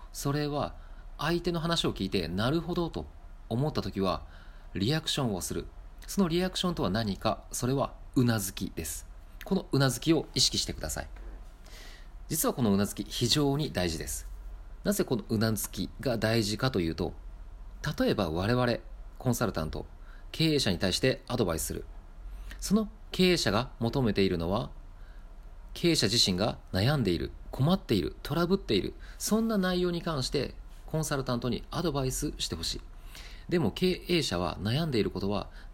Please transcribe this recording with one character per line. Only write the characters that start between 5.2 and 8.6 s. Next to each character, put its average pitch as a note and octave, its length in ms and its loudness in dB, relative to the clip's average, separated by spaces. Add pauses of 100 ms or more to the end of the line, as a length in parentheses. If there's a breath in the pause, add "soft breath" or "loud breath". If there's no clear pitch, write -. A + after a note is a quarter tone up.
ン G#2+ 100 2
を F2 60 -2
す - 140 -4
る。 D#2+ 100 -2 (420)
そ - 140 0
の F3+ 80 6
リ F3 160 2
ア F#3 60 0
ク - 80 -4
シ - 80 2
ョ F3+ 60 2
ン - 20 -4
と D#3+ 80 0
は G#2+ 80 2
何 G#2+ 260 2
か、 - 340 0
そ - 160 -2
れ B2+ 60 2
は C#3 220 0 (200)
う C3+ 80 8
な A#2 160 4
ず G2 140 -2
き - 240 -4